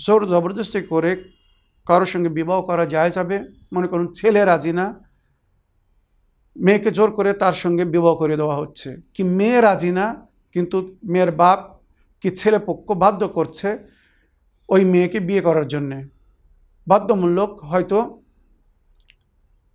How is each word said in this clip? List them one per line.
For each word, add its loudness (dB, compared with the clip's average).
জোর 2
জবরদস্তি -2
করে -2
কারোর 4
সঙ্গে -4
বিবাহ -2
করা -2
জায়েজ 0
হবে? -4
মনে -2
করুন -4
ছেলে 2
রাজি 0
না, -4
মেয়েকে 2
জোর 2
করে 0
তার 0
সঙ্গে -2
বিবাহ 2
করে -2
দেওয়া -2
হচ্ছে, -10
কি -4
মেয়ে 2
রাজি 2
না -4
কিন্তু -4
মেয়ের 0
বাপ 2
কি -2
ছেলে 0
পক্ষ -6
বাধ্য 0
করছে -6
ওই 4
মেয়েকে 2
বিয়ে -2
করার 0
জন্যে, -6
বাধ্যমূলক 0
হয়তো -2